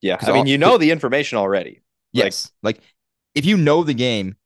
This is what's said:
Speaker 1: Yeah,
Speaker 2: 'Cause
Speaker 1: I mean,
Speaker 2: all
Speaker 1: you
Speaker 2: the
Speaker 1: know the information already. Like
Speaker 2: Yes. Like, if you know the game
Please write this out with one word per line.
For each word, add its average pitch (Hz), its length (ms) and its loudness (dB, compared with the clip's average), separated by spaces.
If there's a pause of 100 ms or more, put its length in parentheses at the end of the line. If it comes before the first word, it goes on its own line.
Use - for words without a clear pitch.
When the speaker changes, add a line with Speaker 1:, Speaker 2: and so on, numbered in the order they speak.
Speaker 1:
Yeah, - 160 -2
Speaker 2:
'Cause - 120 -4
Speaker 1:
I - 40 2
mean, 107 80 2
Speaker 2:
all 143 60 0
Speaker 1:
you 139 100 0
Speaker 2:
the 147 80 2
Speaker 1:
know 240 120 6
the 160 140 2
information 139 460 -2
already. 98 440 -2 (320)
Like 123 120 2
Speaker 2:
Yes. - 260 -8 (100)
Like, 110 200 -6 (540)
if 147 100 -2
you 202 120 2
know 156 260 2
the 147 100 -2
game 113 520 -4